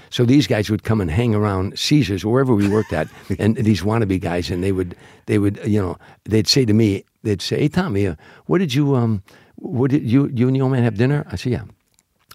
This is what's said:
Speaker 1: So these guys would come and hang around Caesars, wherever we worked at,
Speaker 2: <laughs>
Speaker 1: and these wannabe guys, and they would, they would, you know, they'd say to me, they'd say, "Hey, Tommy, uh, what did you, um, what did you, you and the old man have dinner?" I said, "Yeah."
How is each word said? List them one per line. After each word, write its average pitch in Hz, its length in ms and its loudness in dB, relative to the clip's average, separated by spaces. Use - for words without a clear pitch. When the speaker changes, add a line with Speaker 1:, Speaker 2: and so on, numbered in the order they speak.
Speaker 1:
So - 140 0
these 127 220 4
guys 107 240 0
would 107 140 -2
come 113 180 0
and 85 80 -2
hang 113 240 0
around 101 440 -2
Caesars, 101 460 0
wherever 127 300 2
we 101 140 4
worked 104 240 0
at, 78 160 -2
Speaker 2:
<laughs> 92 140 -6
Speaker 1:
and 107 180 2
these 104 260 2
wannabe 104 380 0
guys, 87 300 -4
and 90 140 -4
they 98 80 0
would, 92 240 -4
they 110 120 0
would, 101 280 -2
you 104 140 0
know, 87 160 -4
they'd 107 240 2
say 135 160 2
to 107 100 2
me, 107 300 2
they'd 104 200 -2
say, - 180 -4
"Hey, 147 80 2
Tommy, 139 380 -2
uh, 85 80 -4
what 160 120 0
did 175 160 -2
you, 139 220 2
um, 113 260 0
what 139 340 -2
did 147 140 0
you, 135 300 2
you 120 120 0
and 131 100 0
the 135 60 0
old 131 100 0
man 127 120 2
have 110 120 0
dinner?" 135 340 0
I - 60 -6
said, 123 160 -4
"Yeah." 73 100 -4